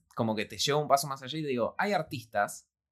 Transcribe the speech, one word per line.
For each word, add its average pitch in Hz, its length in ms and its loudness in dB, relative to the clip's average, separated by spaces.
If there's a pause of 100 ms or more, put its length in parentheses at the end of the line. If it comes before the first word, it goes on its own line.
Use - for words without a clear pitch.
(140)
como 113 200 0
que 104 120 -2
te 110 120 -14
llevo 143 220 2
un 147 80 -2
paso 139 180 6
más 135 160 -8
allá 135 160 -8
y 160 40 -4
te 147 60 -4
digo, 120 300 0
hay 202 140 0
artistas, - 720 -2 (240)